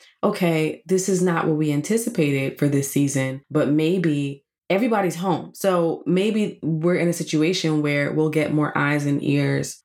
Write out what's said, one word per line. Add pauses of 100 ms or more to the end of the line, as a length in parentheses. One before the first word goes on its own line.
(240)
Okay,
this
is
not
what
we
anticipated
for
this
season,
but
maybe (280)
everybody's
home.
So
maybe
we're
in
a
situation
where
we'll
get
more
eyes
and
ears